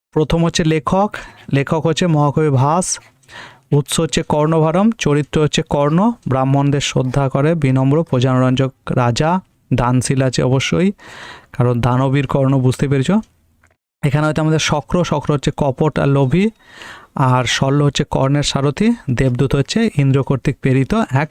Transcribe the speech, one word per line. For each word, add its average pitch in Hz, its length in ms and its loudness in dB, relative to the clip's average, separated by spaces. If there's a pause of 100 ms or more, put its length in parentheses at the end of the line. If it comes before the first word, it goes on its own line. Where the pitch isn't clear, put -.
(120)
প্রথম 165 320 0
হচ্ছে 170 200 0
লেখক, 185 520 0 (360)
লেখক 143 340 0
হচ্ছে 165 200 0
মহাকবি 151 420 2
ভাস। 143 520 0 (720)
উৎস 147 280 0
হচ্ছে 165 220 -2
কর্ণভারম, 160 680 2
চরিত্র 151 500 0
হচ্ছে 151 220 0
কর্ণ, 160 500 0 (160)
ব্রাহ্মণদের 139 520 2
শ্রদ্ধা 135 480 -2
করে 147 260 0
বিনম্র 135 480 2
প্রজানরঞ্জক 127 680 0 (180)
রাজা, 151 500 0 (340)
দানশীল 127 480 0
আছে 131 200 0
অবশ্যই, 143 500 0 (600)
কারণ 120 280 0
দানবীর 131 460 0
কর্ণ 135 320 0
বুঝতে 131 300 0
পেরেছ। 135 220 0 (960)
এখানে 151 200 0
হয়তো 156 160 0
আমাদের 156 160 2
শক্র, 165 460 -2
শক্র 151 300 -2
হচ্ছে 143 220 -2
কপট 147 420 -2
আর 143 100 0
লোভী, 139 420 2 (640)
আর 127 300 0
শল্য 139 400 0
হচ্ছে 143 200 -2
কর্ণের 139 380 0
সারথি, 147 500 0 (180)
দেবদূত 131 440 0
হচ্ছে 214 440 0
ইন্দ্র 135 240 2
কর্তৃক 135 380 -2
প্রেরিত 135 340 0
এক 220 360 -2